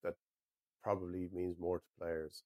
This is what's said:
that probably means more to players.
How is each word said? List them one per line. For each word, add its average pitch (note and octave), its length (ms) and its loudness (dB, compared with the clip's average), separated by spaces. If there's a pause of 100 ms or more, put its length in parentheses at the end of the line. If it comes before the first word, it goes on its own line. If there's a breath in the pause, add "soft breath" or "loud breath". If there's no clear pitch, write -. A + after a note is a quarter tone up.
that F2 140 0 (640)
probably F#2 500 0
means F2+ 260 0
more F2 200 2
to - 60 -8 (140)
players. D#2+ 480 -2